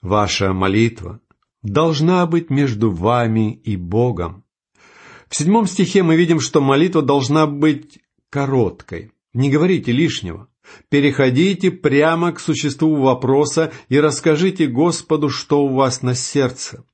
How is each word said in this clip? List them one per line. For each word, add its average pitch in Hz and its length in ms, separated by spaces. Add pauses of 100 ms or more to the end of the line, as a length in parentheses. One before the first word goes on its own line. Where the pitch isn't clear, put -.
Ваша 98 500
молитва 95 680 (420)
должна 160 640
быть 170 240
между 120 400
вами 110 640
и 107 220
Богом. 95 680 (840)
В - 60
седьмом 202 320
стихе 190 360
мы 165 140
видим, 165 220
что 139 220
молитва 151 400
должна 143 460
быть 147 520 (300)
короткой. 117 840 (220)
Не 135 180
говорите 156 400
лишнего. 120 580 (420)
Переходите 143 800
прямо 165 600
к 170 80
существу 151 560
вопроса 135 760 (160)
и 131 100
расскажите 156 680
Господу, 151 640
что 143 340
у 135 100
вас 131 280
на 123 120
сердце. - 800